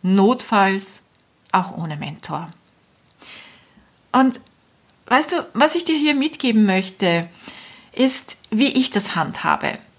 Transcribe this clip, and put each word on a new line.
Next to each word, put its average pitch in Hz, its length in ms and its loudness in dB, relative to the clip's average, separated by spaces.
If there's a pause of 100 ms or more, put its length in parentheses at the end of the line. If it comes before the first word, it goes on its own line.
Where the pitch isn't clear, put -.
notfalls 196 960 2 (520)
auch 185 240 -2
ohne 156 200 -8
Mentor. 151 540 -10 (1600)
Und 262 300 2 (680)
weißt 302 260 0
du, 339 220 -4
was 294 200 2
ich 339 100 -2
dir 320 120 0
hier 294 180 2
mitgeben 262 500 2
möchte, 185 640 0 (640)
ist, - 440 0 (140)
wie 226 180 2
ich 254 220 0
das - 240 -4
handhabe. - 640 -4 (200)